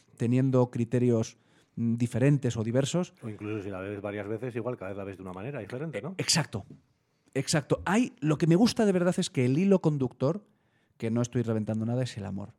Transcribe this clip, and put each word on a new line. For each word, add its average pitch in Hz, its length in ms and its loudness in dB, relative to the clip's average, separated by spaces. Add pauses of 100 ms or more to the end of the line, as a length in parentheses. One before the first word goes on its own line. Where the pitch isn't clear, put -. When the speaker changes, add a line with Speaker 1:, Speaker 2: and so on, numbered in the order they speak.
(160)
Speaker 1:
teniendo 127 560 4
criterios, 120 680 0 (380)
mm, 117 180 0
diferentes 123 640 2
o 113 80 -2
diversos. 139 580 0
Speaker 2:
O 123 60 -10
incluso 104 340 -6
si 101 80 -8
la 92 80 -8
ves 98 240 -6
varias 101 240 -6
veces, 110 300 -6
igual 117 200 -4
cada 95 140 -8
vez 101 80 -8
la 98 60 -8
ves 95 120 -8
de 92 60 -14
una 92 100 -10
manera 117 280 -8
diferente, 123 420 -8
¿no? 180 160 -10
Speaker 1:
Exacto, 135 480 -2 (680)
exacto. - 520 -2
Hay, 220 320 0
lo 151 180 0
que 165 120 2
me 165 80 6
gusta 220 280 4
de 208 60 4
verdad 180 260 2
es 185 140 -2
que 131 140 2
el 131 120 2
hilo 190 240 4
conductor, 147 640 0 (520)
que 113 160 -2
no 120 100 2
estoy 120 200 0
reventando 110 440 0
nada, 123 160 0
es 120 160 -6
el 98 60 -6
amor. 98 340 -8